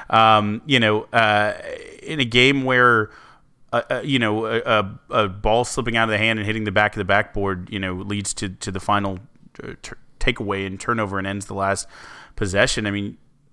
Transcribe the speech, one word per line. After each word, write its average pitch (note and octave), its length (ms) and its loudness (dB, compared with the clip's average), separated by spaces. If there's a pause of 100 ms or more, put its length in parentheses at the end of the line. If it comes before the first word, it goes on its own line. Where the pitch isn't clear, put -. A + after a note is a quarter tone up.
um, A2 560 4
you C3 160 2
know, A2 220 2 (100)
uh, G#2+ 400 2 (500)
in D#3 160 -6
a C3+ 60 2
game B2+ 400 4
where, B2 460 4 (640)
uh, A#2 160 2
uh, B2+ 120 -2
you C3+ 160 0
know, A2 280 0
a, A2+ 140 -2
a, G#2+ 400 0 (100)
a G#2+ 180 2
ball G#2+ 360 0
slipping A#2 320 -4
out A2+ 80 2
of A2 60 0
the G#2+ 80 0
hand A2 200 0
and G#2 80 -4
hitting A2 180 -2
the G#2 80 -4
back G#2+ 220 2
of - 40 -10
the G2+ 60 -2
backboard, G2 640 -2
you G#2+ 80 -6
know, F#2+ 160 -6
leads G2+ 400 -6
to, G#2 140 -6
to F#2 220 -10
the F#2 100 -6
final, G2+ 380 0 (440)
uh, - 200 -14
t-, - 100 -14 (260)
takeaway G2+ 480 -2
and F#2+ 140 -8
turnover G#2+ 380 -2
and F#2+ 80 -4
ends G2 200 -6
the - 80 -10
last G2 320 -2 (500)
possession. G#2+ 500 0
I G2+ 40 -2
mean, G2+ 280 -6 (340)